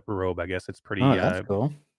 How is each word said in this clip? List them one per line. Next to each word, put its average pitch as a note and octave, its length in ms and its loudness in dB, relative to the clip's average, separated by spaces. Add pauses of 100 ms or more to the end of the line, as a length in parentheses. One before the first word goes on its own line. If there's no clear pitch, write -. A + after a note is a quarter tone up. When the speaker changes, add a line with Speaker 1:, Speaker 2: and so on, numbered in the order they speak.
(120)
Speaker 1:
robe. F#2 260 -2
I F2 80 -4
guess F2+ 220 -6
it's G2 120 -12
pretty, G#2+ 220 -4
Speaker 2:
Oh, C3 140 6
that's F#2 220 2
Speaker 1:
uh, - 60 -6
Speaker 2:
cool. A2 280 0 (260)